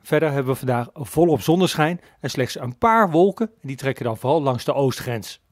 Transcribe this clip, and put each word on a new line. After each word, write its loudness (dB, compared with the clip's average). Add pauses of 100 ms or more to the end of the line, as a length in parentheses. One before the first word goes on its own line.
verder 0
hebben -2
we -2
vandaag -2
volop 0
zonneschijn 2 (200)
en -8
slechts -4
een -8
paar 4
wolken. 2 (120)
Die -10
trekken -4
dan -2
vooral 0
langs -2
de -2
oostgrens. -4